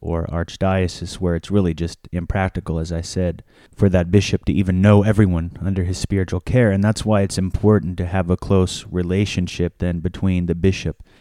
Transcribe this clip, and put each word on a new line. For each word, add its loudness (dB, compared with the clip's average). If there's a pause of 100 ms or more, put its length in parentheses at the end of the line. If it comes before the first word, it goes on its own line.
or -4
archdiocese, -4
where -2
it's -8
really 2
just -8
impractical, -4
as -6
I -4
said, -4 (320)
for 2
that 2
bishop 2
to 0
even 2
know 6
everyone 2
under -2
his -2
spiritual -2
care. 2
And 2
that's 0
why 2
it's -2
important 2
to -2
have -2
a 2
close 0
relationship -2
then -2
between -2
the -2
bishop -2 (180)